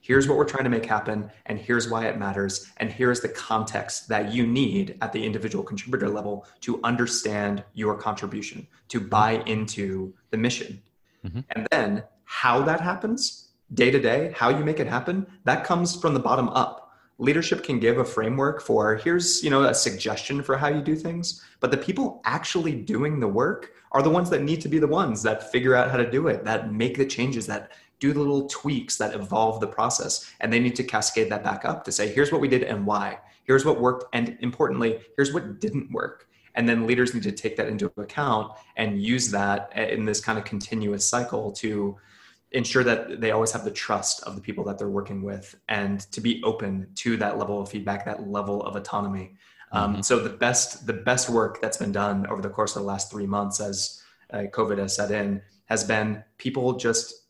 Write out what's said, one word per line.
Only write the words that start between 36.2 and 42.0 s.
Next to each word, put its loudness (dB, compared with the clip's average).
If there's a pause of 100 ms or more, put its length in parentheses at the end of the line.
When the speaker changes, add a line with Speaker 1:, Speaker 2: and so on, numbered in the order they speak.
Speaker 1:
And 2
then 2
leaders 4
need -2
to 0
take -4
that 0
into -2 (120)
account -2 (240)
and -2
use 2
that 0
in 0
this 0
kind -2
of -6
continuous -4
cycle -2 (120)
to -2 (540)